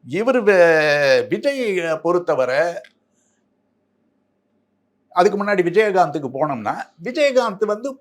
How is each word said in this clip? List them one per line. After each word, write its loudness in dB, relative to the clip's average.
இவர் -2
வே-, 4
விஜயை -2
பொறுத்தவரை, 0
அதுக்கு 2
முன்னாடி -2
விஜயகாந்துக்கு 0
போனோம்னா, -4
விஜயகாந்த் -2
வந்து -6